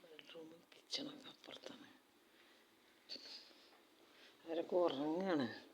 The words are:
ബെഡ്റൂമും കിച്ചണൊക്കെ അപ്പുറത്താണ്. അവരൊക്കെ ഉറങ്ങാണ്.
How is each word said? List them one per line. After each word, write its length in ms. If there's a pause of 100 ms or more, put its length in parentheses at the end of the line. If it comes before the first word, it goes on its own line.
ബെഡ്റൂമും 580 (120)
കിച്ചണൊക്കെ 560
അപ്പുറത്താണ്. 580 (2500)
അവരൊക്കെ 300
ഉറങ്ങാണ്. 720 (260)